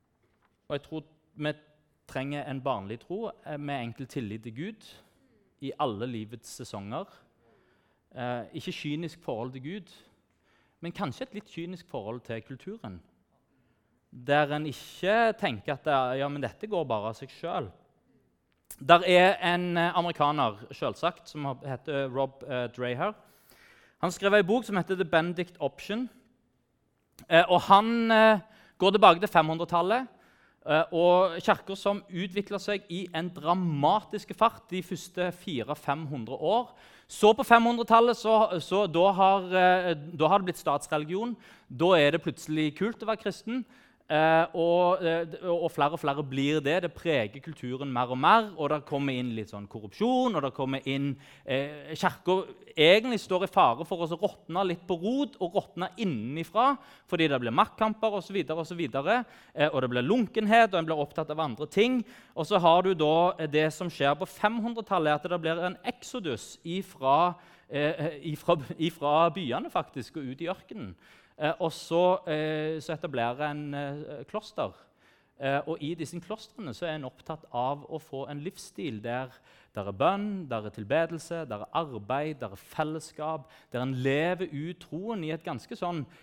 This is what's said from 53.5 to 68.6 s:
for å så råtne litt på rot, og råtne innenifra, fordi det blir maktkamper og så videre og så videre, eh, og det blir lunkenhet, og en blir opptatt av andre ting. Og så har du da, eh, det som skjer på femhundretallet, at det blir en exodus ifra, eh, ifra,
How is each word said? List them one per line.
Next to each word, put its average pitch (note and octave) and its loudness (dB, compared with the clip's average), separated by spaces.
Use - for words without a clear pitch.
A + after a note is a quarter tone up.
for F3 -6
å D#3+ -2
så E3 -6
råtne F#3 -4
litt F3+ -4
på F3 -2
rot, B3+ -2
og F3+ -4
råtne F3+ -4
innenifra, E3 0
fordi D#3+ 2
det C3+ 0
blir A#2 -2
maktkamper G#3+ 0
og - -4
så F#3+ -10
videre D#3+ -4
og D#3+ -6
så F3 -10
videre, E3+ -2
eh, D3 2
og C3+ 0
det B2+ 0
blir B2 0
lunkenhet, A3 4
og F3+ 0
en D#3+ -2
blir D#3+ -2
opptatt D#3 -4
av D#3 -4
andre C#3+ -4
ting. A#3 2
Og D#3 -4
så G3+ 2
har F3 8
du F#3+ 2
da, E3 4
eh, D#3+ -4
det D3+ 2
som F3+ -6
skjer D3 2
på F#3 -6
femhundretallet, G#3+ 0
at D3 -4
det F3 -4
blir D#3+ -2
en F3+ -4
exodus - -8
ifra, E3+ 0
eh, D3 -2
ifra, D#3+ 0